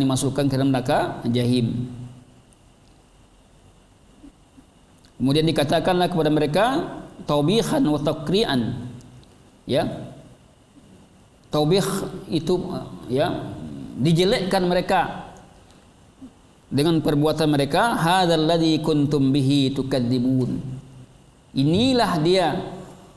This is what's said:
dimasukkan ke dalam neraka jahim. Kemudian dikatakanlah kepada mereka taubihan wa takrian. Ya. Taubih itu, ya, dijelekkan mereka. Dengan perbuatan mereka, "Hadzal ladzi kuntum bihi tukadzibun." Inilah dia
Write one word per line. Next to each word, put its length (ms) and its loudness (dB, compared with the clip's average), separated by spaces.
dimasukkan 420 0
ke 120 0
dalam 160 2
neraka 560 -2
jahim. 580 0
Kemudian 260 2
dikatakanlah 640 0
kepada 240 0
mereka 320 2
taubihan 560 2
wa 160 0
takrian. 880 -2
Ya. 420 -2
Taubih 320 2
itu, 320 -2
ya, 460 -2
dijelekkan 640 2
mereka. 640 0
Dengan 320 2
perbuatan 480 2
mereka, 480 2
"Hadzal 480 2
ladzi 340 2
kuntum 540 2
bihi 400 2
tukadzibun." 880 0
Inilah 600 2
dia 320 4